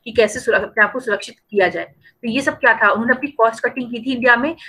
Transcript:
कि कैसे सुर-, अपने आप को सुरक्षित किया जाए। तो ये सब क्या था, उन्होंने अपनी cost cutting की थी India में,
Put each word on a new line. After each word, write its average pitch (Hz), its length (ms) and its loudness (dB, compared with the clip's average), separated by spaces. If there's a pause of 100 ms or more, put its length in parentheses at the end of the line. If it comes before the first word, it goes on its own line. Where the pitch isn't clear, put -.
कि 240 80 -14
कैसे 214 280 2
सुर-, - 160 0
अपने 208 280 0
आप 202 80 0
को 254 80 -6
सुरक्षित 208 340 -4 (160)
किया 190 180 2
जाए। 170 160 -6 (380)
तो 240 60 -6
ये 240 120 -2
सब 294 180 -4
क्या 240 160 4
था, 220 160 2
उन्होंने 233 220 0
अपनी 262 180 -4
cost 226 340 0
cutting 240 260 -4
की 240 80 -8
थी 254 160 -6
India 240 220 4
में, 294 200 -2 (120)